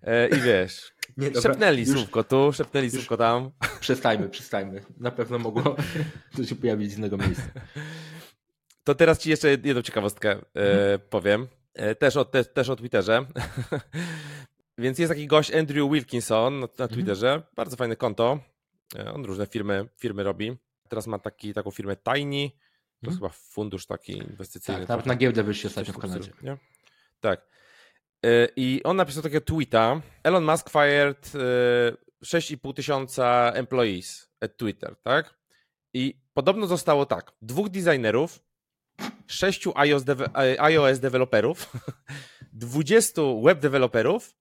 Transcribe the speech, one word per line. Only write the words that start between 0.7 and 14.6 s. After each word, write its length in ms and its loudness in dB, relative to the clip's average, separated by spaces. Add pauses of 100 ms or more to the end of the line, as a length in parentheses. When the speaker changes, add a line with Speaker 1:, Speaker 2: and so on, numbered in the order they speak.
Speaker 2:
<laughs> 180 -14
Nie, 140 -2
dobra, 120 -2
Speaker 1:
szepnęli 380 4
Speaker 2:
już, 100 0
Speaker 1:
słówko 340 0
tu, 280 4
szepnęli 340 -2
Speaker 2:
już 80 -4
Speaker 1:
słówko 220 -4
tam. 340 2 (300)
Speaker 2:
przestańmy, 480 0
przestańmy. 540 -8 (180)
Na 100 -4
pewno 280 -6
mogło 380 -2 (260)
<laughs> 340 -12
to 80 -4
się 120 -8
pojawić 360 -2
z 60 -12
innego 180 -4
miejsca. 260 -2 (1400)
Speaker 1:
To 100 2
teraz 240 6
ci 120 -4
jeszcze 200 2
jedną 320 2
ciekawostkę, 500 -2
e, 60 -2 (160)
Speaker 2:
Mhm. 460 2 (100)
Speaker 1:
powiem. 380 0 (260)
E, 200 -2
też 220 2
o, 80 2
te-, 200 0
też 240 -2
o 80 -4
Twitterze. 500 0
<laughs> 1500 -10